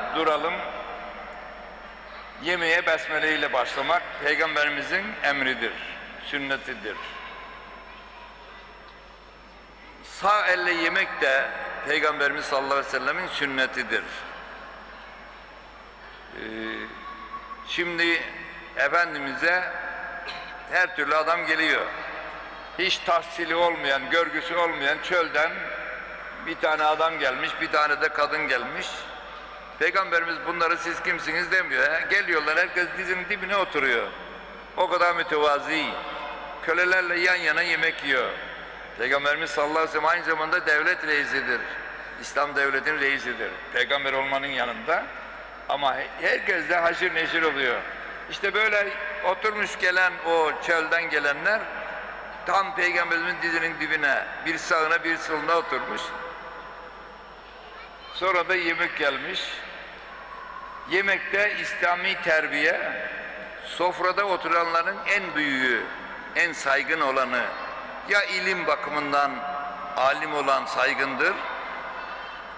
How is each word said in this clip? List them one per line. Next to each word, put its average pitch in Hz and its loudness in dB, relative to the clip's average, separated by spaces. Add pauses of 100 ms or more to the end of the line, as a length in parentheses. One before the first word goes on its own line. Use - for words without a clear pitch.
(160)
duralım. 156 2 (1900)
Yemeğe 170 2
besmele 156 2
ile 147 0
başlamak 139 2 (200)
Peygamberimizin 147 2 (180)
emridir, 131 2 (520)
sünnetidir. 131 -4 (3000)
Sağ 202 4
elle 180 4
yemek 170 2
de 135 6 (380)
Peygamberimiz 147 2
sallallahu 135 0
aleyhi 135 2
ve 135 -2
sellemin 156 0
sünnetidir. 127 0 (2250)
Ee, - -10 (1300)
şimdi 170 0 (540)
Efendimiz'e 147 2 (1080)
her 175 2
türlü 147 2
adam 160 2
geliyor. 156 4 (960)
Hiç 180 2
tahsili 165 0
olmayan, 147 4
görgüsü 156 2
olmayan 156 2
çölden 160 2 (920)
bir 165 -4
tane 156 2
adam 156 4
gelmiş, 143 0 (100)
bir 160 0
tane 147 4
de 156 4
kadın 147 0
gelmiş. 131 -2 (920)
Peygamberimiz 170 2 (120)
bunları 170 2
"Siz 165 -4
kimsiniz?" 170 0
demiyor. 147 4
He, 170 0
geliyorlar, 165 4
herkes 180 2 (100)
dizinin 185 -2
dibine 202 -2
oturuyor. 135 2 (680)
O 180 4
kadar 175 4
mütevazi. 151 2 (800)
Kölelerle 175 4
yan 180 4
yana 165 2
yemek 160 0
yiyor. 131 2 (680)
Peygamberimiz 143 2
sallallahu 151 2
aleyhi 160 2
ve - -6
sellem 156 2
aynı 170 4
zamanda 160 0
devlet 156 4
reisidir. 131 0 (600)
İslam 143 -2
devletinin 139 2
reisidir. 127 0 (220)
Peygamber 135 2
olmanın 135 0
yanında. 127 0 (640)
Ama 139 2
he-, 135 -4 (140)
herkes 180 2
de 175 4
haşir 170 2
neşir 165 2
oluyor. 135 2 (480)
İşte 196 -2
böyle 208 4 (360)
oturmuş 202 0
gelen 185 4 (120)
o 165 6 (160)
çölden 165 2
gelenler 151 2 (840)
tam 190 2
Peygamberimizin 175 2
dizinin 165 0
dibine, 147 2 (220)
bir 160 0
sağına 160 2
bir 165 0
soluna 156 0
oturmuş. 127 0 (2000)
Sonra 175 2
da 185 4
yemek 170 0
gelmiş. 147 0 (1500)
Yemekte 196 2
İslami 180 0
terbiye, 156 4 (840)
sofrada 180 2
oturanların 170 2 (100)
en 190 0
büyüğü, 131 2 (520)
en 165 4
saygın 143 2
olanı, 131 2 (680)
ya 202 6
ilim 185 0
bakımından 143 2 (640)
alim 151 2
olan 135 2
saygındır, 135 2 (1200)